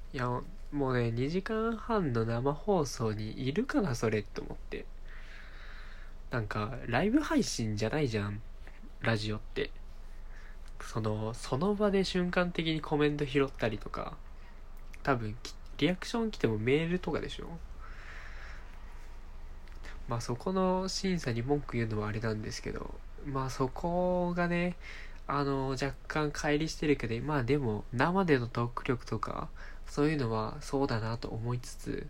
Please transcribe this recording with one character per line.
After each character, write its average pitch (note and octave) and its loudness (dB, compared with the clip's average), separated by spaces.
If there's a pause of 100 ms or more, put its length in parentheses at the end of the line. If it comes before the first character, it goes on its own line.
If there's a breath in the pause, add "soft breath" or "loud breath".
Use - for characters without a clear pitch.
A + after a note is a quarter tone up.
(140)
い - -6
や、 B2 0 (460)
も C#3 2
う B2 4
ね、 A#2 4
二 B2 2
時 F#3 2
間 A3+ 0
半 G3 2
の A2+ 4
生 A#2+ 2
放 E3+ 4
送 A2 0
に G#2+ -4
い C3+ 2
る G#3+ 2
か C4+ 4
な、 C#3 4
そ A2+ 2
れ A2 4
っ - 2
て - -8
思 - -6
っ - -8
て。 - -6 (1400 loud breath)
な B2 0
ん G2+ -2
か、 A2 -2 (120)
ラ B2+ 4
イ G#3 4
ブ D4 6
配 D4 4
信 G#2+ 0
じ G#2+ 2
ゃ A2 2
な D3+ 2
い C#3 4
じ A2 0
ゃ G2+ 0
ん、 G2+ -4 (600 loud breath)
ラ A#2 4
ジ G#2+ -2
オ G#2+ -2
っ - -6
て。 - -4 (1080 loud breath)
そ - -4
の、 G#2+ 0
そ - -2
の G3 4
場 G#3 6
で G3 6
瞬 F3+ 2
間 F3 4
的 D#3+ 2
に D#3 0
コ - 0
メ D3 6
ン D3 2
ト D3 0
拾 C#3 4
っ C3 2
た B2 -2
り G#2+ -2
と - -6
か、 - -4 (880 loud breath)
多 C#3 4
分、 A2 -2
き-、 - -8 (240)
リ D3+ 4
ア F3+ 2
ク - -6
シ - -2
ョ A#3 2
ン G#3+ 0
来 - -8
て A#2+ 4
も A2 2
メ B2+ 4
ー E3 2
ル F3+ 2
と E3+ -2
か - 0
で - -4
し - -8
ょ？ - -8 (2500 loud breath)
ま A#2 0
あ、 A#2+ -2
そ A#2+ -2
こ F#3 0
の F#3 4
審 F#3 2
査 C3 0
に A#2 0
文 C#3+ 2
句 - -4
言 A#2 2
う - 0
の G#2+ 0
は G#2 0
あ G#2+ -2
れ A2 -2
な A2+ 0
ん G#2+ -2
で A2 -6
す - -6
け - -4
ど、 - -6 (320)
ま C3+ -2
あ、 B2+ -2
そ C3 2
こ F3 2
が F3 4
ね、 F3 2 (540 loud breath)
あ C#3+ 2
の、 C3+ 2
若 C3+ 0 (140)
干 D3+ 2
乖 D3 2
離 D#3 2
し - -4
て D#3 2
る C#3 6
け A#2+ 0
ど、 A#2 -2
ま D3+ 0
あ、 C3 4
で C#3 4
も、 G#2+ 0
生 E3+ 4
で C#3+ 6
の A#2 -2
ト A#2+ 2
ー A#2+ -4
ク - -6
力 B2 0
と A2+ -2
か、 - -4 (360 loud breath)
そ D3 4
う - 6
い D#3+ 4
う - 2
の A#2 2
は A2 0
そ C#3 2
う C#3 4
だ A#2 2
な A2 -2
と F#2+ -4
思 A2+ -2
い B2 -2
つ - -10
つ、 - -4